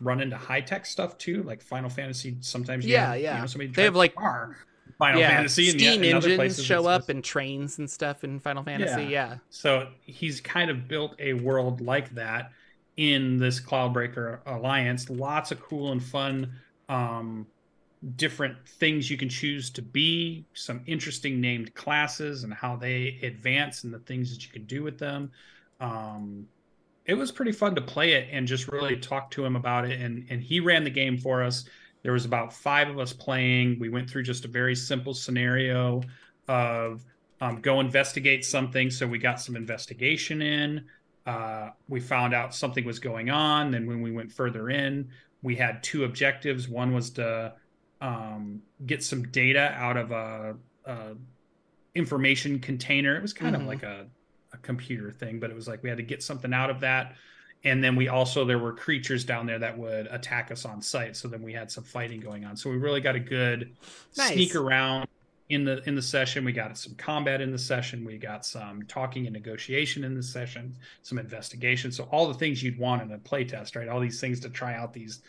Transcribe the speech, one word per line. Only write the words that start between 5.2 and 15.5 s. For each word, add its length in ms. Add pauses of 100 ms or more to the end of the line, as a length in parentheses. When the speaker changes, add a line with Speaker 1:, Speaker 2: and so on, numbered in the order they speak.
Speaker 2:
yeah, 80
Speaker 1:
Fantasy, 420
and 100
yet 140
Speaker 2:
steam 100
Speaker 1:
in 100
other 140
Speaker 2:
engines 80
Speaker 1:
places 280
Speaker 2:
show 160
Speaker 1:
it's 80
Speaker 2:
up 120
Speaker 1:
just 100
Speaker 2:
and 140
trains 540
and 100
stuff 360
in 160
Final 240
Fantasy, 400
Speaker 1:
Yeah. 40
Speaker 2:
yeah. 280 (140)
Speaker 1:
So 380 (140)
he's 380
kind 300
of 180
built 300
a 160
world 460
like 360
that 360 (440)
in 420
this 220
Cloudbreaker 840
Alliance. 640
Lots 420